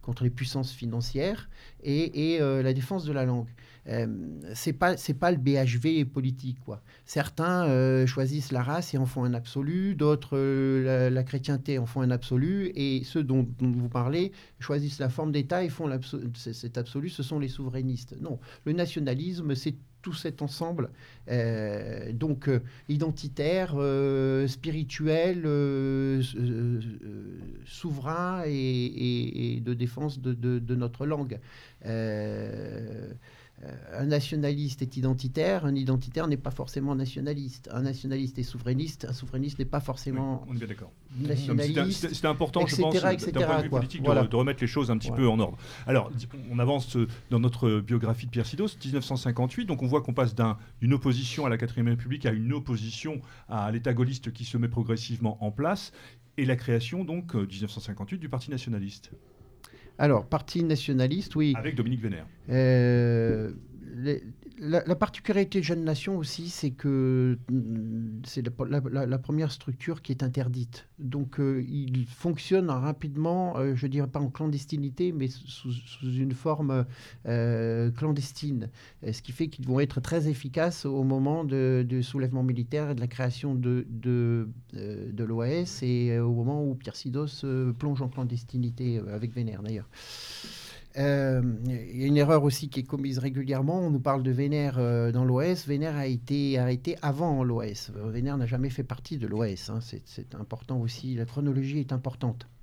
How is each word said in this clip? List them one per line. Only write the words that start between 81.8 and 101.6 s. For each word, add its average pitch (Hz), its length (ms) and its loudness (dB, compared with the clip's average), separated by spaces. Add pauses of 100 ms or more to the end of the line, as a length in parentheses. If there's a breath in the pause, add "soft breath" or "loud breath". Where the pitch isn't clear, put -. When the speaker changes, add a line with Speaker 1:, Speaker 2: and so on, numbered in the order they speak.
Speaker 1:
du 127 140 0
soulèvement 131 420 0
militaire 127 480 0
et 139 40 0
de 117 60 -2
la 120 60 -2
création 127 480 -2
de, 123 340 2
de, 117 580 2 (280)
euh, 101 360 -6
de 107 120 -4
l'O 113 180 0
A 120 80 0
S 170 340 -2
et, 120 280 2
euh, 117 120 2
au 120 100 4
moment 131 320 0
où 135 100 0
Pierre 113 200 -10
Sidos, 143 480 -4
euh, 131 300 0
plonge 139 280 0
en 127 80 -2
clandestinité, 120 880 -2
euh, 101 160 -6
avec 113 180 -4
Vénère 110 300 -4
d'ailleurs. 110 260 -6 (1080 loud breath)
Euh, 139 440 4 (260)
il 120 340 -4
y - 20 0
a - 20 2
une 143 120 8
erreur 147 260 8
aussi 139 240 2
qui 131 140 -4
est - 20 -4
commise 135 340 -2
régulièrement. 135 640 0
On 170 120 2
nous 139 100 4
parle 135 220 2
de 131 80 2
Vénère, 143 460 2
euh, 120 360 4
dans 123 100 4
l'O 127 160 4
A 147 60 2
S. 175 200 0
Vénère 147 300 0
a 139 100 0
été 135 520 0
arrêté 127 440 0
avant 143 440 2
l'O 117 160 2
A 110 60 -4
S. 107 280 -8
Euh, 104 160 -6
Vénère 131 260 -2
n'a 127 80 2
jamais 127 240 0
fait 127 140 -4
partie 131 340 -6
de 117 80 -4
l'O 107 160 0
A 110 80 2
S, 92 200 -6
hein. 110 100 -4
C'est, 110 240 -10
c'est - 320 -14
important 117 460 -6
aussi. 120 340 -4
La 117 80 -2
chronologie 139 560 0